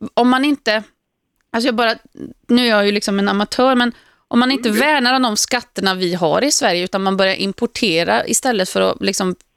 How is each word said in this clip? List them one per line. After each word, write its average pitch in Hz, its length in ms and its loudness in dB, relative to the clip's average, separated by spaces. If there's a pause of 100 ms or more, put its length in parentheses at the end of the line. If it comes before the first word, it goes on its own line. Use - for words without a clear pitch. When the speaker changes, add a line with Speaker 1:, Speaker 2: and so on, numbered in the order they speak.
(140)
Speaker 1:
om 240 160 2
man 262 140 2
inte... 220 380 0 (720)
Alltså 233 160 -2
jag 247 60 0
bara... 226 200 0 (540)
Nu 247 140 4
är 240 60 2
jag 208 180 4
ju 202 60 2
liksom 202 260 -2
en 202 100 0
amatör, 208 460 0
men... 240 180 0 (360)
Om - 100 -2
man 254 120 2
inte 247 180 -2
Speaker 2:
Mm. 214 120 0
Speaker 1:
värnar 262 360 2
om 254 60 2
de 220 140 0
skatterna 196 580 -4
vi 180 200 -2
har 170 300 2
i 294 60 2
Sverige, 180 340 0
utan 196 180 -4
man 190 140 0
börjar 190 180 2
importera 196 920 -2
istället 220 420 -2
för 196 120 -2
att 190 200 0
liksom 196 340 -2 (220)